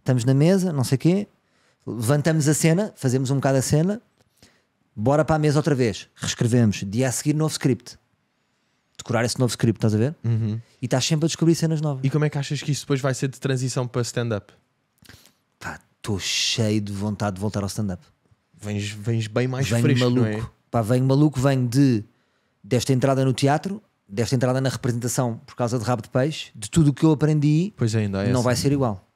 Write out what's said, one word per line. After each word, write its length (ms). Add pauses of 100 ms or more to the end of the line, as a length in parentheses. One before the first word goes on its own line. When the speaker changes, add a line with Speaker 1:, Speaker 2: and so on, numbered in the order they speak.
Speaker 1:
Estamos 260
na 80
mesa, 380
não 120
sei 140
quê, 280 (600)
levantamos 640
a 60
cena, 420
fazemos 340
um 60
bocado 220
a 40
cena, 400 (960)
bora 280
para 120
a 20
mesa 200
outra 160
vez, 420
reescrevemos, 680
dia 220
a 40
seguir 220
novo 180
script. 460 (1000)
Decorar 260
esse 140
novo 120
script, 280
estás 160
a 40
ver? 240
Speaker 2:
Uhum. 380 (220)
Speaker 1:
E 20
estás 200
sempre 200
a 40
descobrir 260
cenas 260
novas. 240
Speaker 2:
E 60
como 160
é 40
que 60
achas 260
que 100
isso 100
depois 180
vai 140
ser 140
de 120
transição 480
para 140
stand-up? 500 (1040)
Speaker 1:
Pá, 200 (200)
estou 200
cheio 640
de 120
vontade 440
de 40
voltar 220
ao 60
stand-up. 340 (520)
Speaker 2:
Vens, 360
vens 360
bem 220
mais 200
Speaker 1:
Venho 140
Speaker 2:
fresco, 180 (100)
Speaker 1:
maluco. 100
Speaker 2:
não 60
é? 200 (240)
Speaker 1:
Pá, 120
venho 220
maluco, 360
venho 280
de, 360 (580)
desta 300
entrada 320
no 80
teatro, 500 (260)
desta 280
entrada 240
na 80
representação 800
por 100
causa 220
de 60
Rabo 180
de 80
Peixe, 440
de 160
tudo 200
o 20
que 120
eu 80
aprendi, 640
Speaker 2:
Pois 180
é, 60
ainda 200
há 40
Speaker 1:
não 80
Speaker 2:
essa. 100
Speaker 1:
vai 140
ser 160
igual. 440